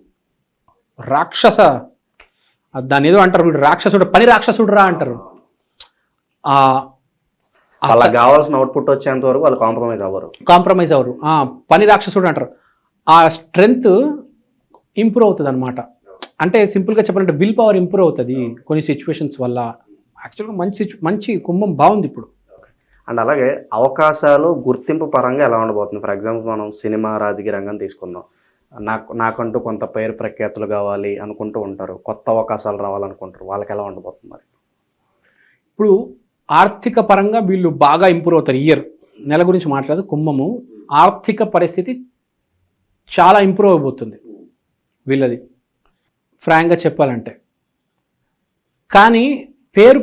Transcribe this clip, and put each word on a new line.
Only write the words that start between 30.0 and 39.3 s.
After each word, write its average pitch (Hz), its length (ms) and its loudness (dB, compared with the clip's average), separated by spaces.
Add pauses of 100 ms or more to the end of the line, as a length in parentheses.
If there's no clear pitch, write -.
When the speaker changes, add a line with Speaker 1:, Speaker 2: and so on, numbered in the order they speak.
Speaker 2:
ప్రఖ్యాతులు 107 540 -8
కావాలి 101 360 -6 (120)
అనుకుంటూ 107 440 -10
ఉంటారు, 98 280 -12 (140)
కొత్త - 160 -12 (100)
అవకాశాలు 107 500 -4
రావాలనుకుంటారు, 95 640 -12
వాళ్ళకి 101 240 -8
ఎలా 104 140 -8
ఉండబోతుంది 92 440 -20
మరి? - 120 -20 (1300)
Speaker 1:
ఇప్పుడు 208 220 2 (680)
ఆర్థిక 202 380 -2 (100)
పరంగా 208 300 2 (100)
వీళ్ళు 185 200 0 (160)
బాగా 165 300 4
ఇంప్రూవ్ 165 240 0
అవుతారు. 131 260 -2
ఇయర్ 156 180 2 (480)